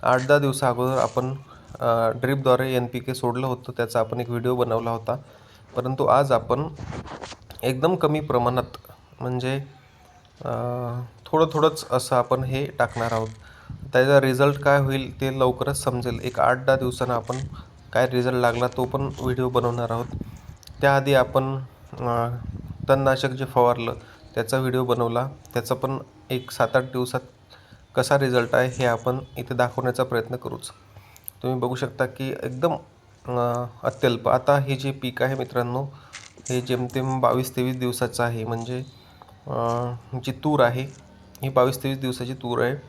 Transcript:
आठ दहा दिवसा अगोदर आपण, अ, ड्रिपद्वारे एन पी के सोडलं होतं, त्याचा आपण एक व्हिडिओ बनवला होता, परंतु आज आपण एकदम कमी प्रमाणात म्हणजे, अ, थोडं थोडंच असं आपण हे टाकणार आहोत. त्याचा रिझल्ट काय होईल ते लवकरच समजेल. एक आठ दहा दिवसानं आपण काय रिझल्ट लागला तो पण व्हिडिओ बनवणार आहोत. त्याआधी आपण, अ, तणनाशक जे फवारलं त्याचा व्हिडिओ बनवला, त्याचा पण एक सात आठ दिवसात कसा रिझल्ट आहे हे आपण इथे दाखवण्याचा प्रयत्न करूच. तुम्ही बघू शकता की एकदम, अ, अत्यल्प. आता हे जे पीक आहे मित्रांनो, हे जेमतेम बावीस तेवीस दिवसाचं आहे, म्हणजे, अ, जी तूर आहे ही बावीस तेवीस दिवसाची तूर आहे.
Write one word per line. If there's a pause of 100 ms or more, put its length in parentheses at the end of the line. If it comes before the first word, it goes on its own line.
आठ
दहा
दिवसा
अगोदर
आपण, (440)
अ,
ड्रिपद्वारे
एन
पी
के
सोडलं
होतं,
त्याचा
आपण
एक
व्हिडिओ
बनवला
होता, (600)
परंतु
आज
आपण (960)
एकदम
कमी
प्रमाणात (420)
म्हणजे, (840)
अ, (760)
थोडं
थोडंच
असं
आपण
हे
टाकणार
आहोत. (420)
त्याचा
रिझल्ट
काय
होईल
ते
लवकरच
समजेल.
एक
आठ
दहा
दिवसानं
आपण (560)
काय
रिझल्ट
लागला
तो
पण
व्हिडिओ
बनवणार
आहोत. (760)
त्याआधी
आपण, (420)
अ, (600)
तणनाशक
जे
फवारलं (420)
त्याचा
व्हिडिओ
बनवला, (240)
त्याचा
पण (320)
एक
सात
आठ
दिवसात (760)
कसा
रिझल्ट
आहे
हे
आपण (200)
इथे
दाखवण्याचा
प्रयत्न
करूच. (720)
तुम्ही
बघू
शकता
की (100)
एकदम, (540)
अ, (200)
अत्यल्प.
आता
हे
जे
पीक
आहे
मित्रांनो, (680)
हे
जेमतेम
बावीस
तेवीस
दिवसाचं
आहे,
म्हणजे, (640)
अ, (380)
जी
तूर
आहे (600)
ही
बावीस
तेवीस
दिवसाची
तूर
आहे. (140)